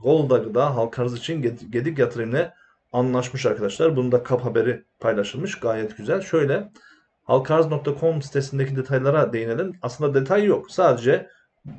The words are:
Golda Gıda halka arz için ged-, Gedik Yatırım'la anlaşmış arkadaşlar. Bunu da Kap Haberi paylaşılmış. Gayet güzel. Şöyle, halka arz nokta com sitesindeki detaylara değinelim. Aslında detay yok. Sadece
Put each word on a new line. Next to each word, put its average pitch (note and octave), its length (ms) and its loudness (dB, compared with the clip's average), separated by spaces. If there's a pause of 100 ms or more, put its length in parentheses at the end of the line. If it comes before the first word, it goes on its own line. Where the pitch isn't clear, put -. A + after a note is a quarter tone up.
Golda C3 360 4
Gıda A#2+ 380 0
halka A#2 280 -2
arz B2 100 -2
için D#3 300 -6
ged-, A#2+ 260 -4
Gedik C#3 300 -2
Yatırım'la A#2+ 600 -2 (320)
anlaşmış B2+ 540 -2
arkadaşlar. A2 500 0
Bunu B2+ 160 2
da B2 120 4
Kap B2 220 0
Haberi A2+ 380 0 (160)
paylaşılmış. A2+ 600 -2
Gayet A2 380 -4
güzel. D3 240 -2
Şöyle, E3 500 0 (520)
halka C3+ 320 2
arz D#3+ 120 4
nokta C#3 320 -4
com D#3+ 220 0
sitesindeki C#3 540 -4
detaylara C3+ 580 2
değinelim. A#2 480 -4
Aslında C3+ 400 0
detay G3+ 240 2
yok. D#3+ 260 0
Sadece C#3+ 580 2 (500)